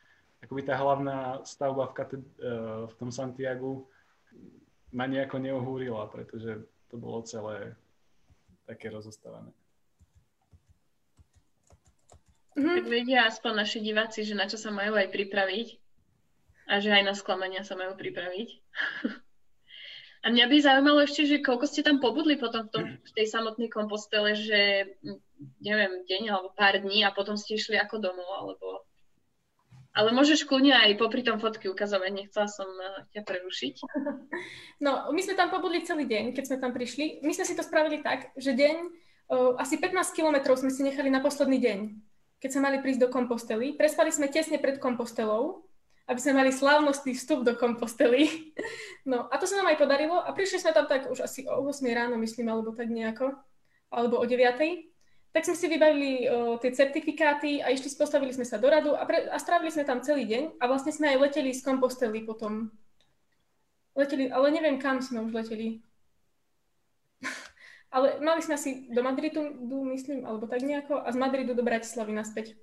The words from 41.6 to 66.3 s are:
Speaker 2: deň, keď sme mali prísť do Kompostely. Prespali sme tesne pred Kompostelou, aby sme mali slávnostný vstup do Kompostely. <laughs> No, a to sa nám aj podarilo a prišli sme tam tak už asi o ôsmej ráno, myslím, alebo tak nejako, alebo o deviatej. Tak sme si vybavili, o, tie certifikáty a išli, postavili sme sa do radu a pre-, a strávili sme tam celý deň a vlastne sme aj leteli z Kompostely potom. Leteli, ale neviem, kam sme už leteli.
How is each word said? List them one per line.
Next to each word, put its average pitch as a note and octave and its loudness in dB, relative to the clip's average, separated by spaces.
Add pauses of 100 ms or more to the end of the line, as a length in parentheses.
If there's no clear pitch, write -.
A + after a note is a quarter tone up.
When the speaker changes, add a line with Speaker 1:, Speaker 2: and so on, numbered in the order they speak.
Speaker 2:
deň, G#3+ 2 (640)
keď C4+ -2
sme C#4 2
mali C4+ 2
prísť B3+ 2
do B3 0
Kompostely. A#3+ -2
Prespali D4+ 4
sme D4 0
tesne D#4 0
pred C4+ 0
Kompostelou, A#3 -2 (420)
aby B3 0
sme C4+ 4
mali C4 6
slávnostný C#4 4
vstup B3+ 0
do A#3 4
Kompostely. A#3+ 4
<laughs> D4+ 0 (640)
No, A#3+ -2
a C#4 0
to F#4 -2
sa G4 -2
nám F#4 4
aj D4+ 2
podarilo D4+ 4
a - -6
prišli G4 -2
sme D#4+ 2
tam D4 6
tak C4+ 0
už B3+ -4
asi - -8
o - 0
ôsmej C4+ -2
ráno, A#3+ -2
myslím, A3+ -2
alebo A3 -4
tak A#3 -4
nejako, A3+ -2 (560)
alebo A#3 2
o A#3 0
deviatej. B3+ 2 (400)
Tak D#4+ 0
sme F4 0
si F4 -2
vybavili, C#4+ 4
o, A#3+ 0
tie B3+ 0
certifikáty D4 2
a B3+ 2
išli, C4+ -2
postavili C#4+ 2
sme B3 -4
sa A3 -4
do B3+ 6
radu D4+ 4
a - -2
pre-, D#4+ 2
a D4 -4
strávili E4 0
sme C#4+ -2
tam B3 -2
celý C4+ 0
deň C4 -2
a B3 2
vlastne C4+ 0
sme D4 2
aj - -
leteli C#4 2
z - -10
Kompostely B3+ 0
potom. A3 -6 (1300)
Leteli, C#4 0
ale C4 4
neviem, D#4 2
kam C4 0
sme A#3 -6
už A3+ -6
leteli. A3+ -6 (1400)